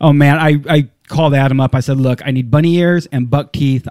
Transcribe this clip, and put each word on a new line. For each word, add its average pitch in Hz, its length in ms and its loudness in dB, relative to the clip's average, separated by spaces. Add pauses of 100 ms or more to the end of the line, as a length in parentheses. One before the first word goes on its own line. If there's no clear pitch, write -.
Oh, 160 100 4
man. 143 280 4
I, 151 280 2
I 147 220 0 (180)
called 147 280 0
Adam 135 240 0
up. 131 160 0
I 127 60 0
said, 135 160 -2
"Look, 127 280 -2
I 143 60 -4
need 127 180 -4
bunny 170 280 2
ears 175 340 0
and 123 180 -4
buck 143 240 -4
teeth 135 380 -2